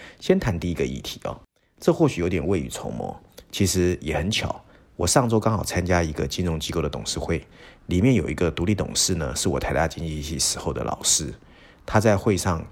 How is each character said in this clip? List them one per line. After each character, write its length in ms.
先 200
谈 200
第 120
一 20
个 100
议 160
题 260
哦， 140
这 140
或 160
许 100
有 80
点 180
未 140
雨 80
绸 220
缪， 260
其 120
实 380
也 160
很 140
巧， 280
我 100
上 240
周 100
刚 160
好 80
参 220
加 160
一 100
个 140
金 180
融 160
机 140
构 80
的 80
董 160
事 140
会， 260
里 160
面 140
有 120
一 60
个 160
独 160
立 80
董 220
事 180
呢， 220
是 120
我 120
台 120
大 160
经 160
济 160
系 200
时 180
候 160
的 100
老 200
师， 280
他 140
在 180
会 180
上 360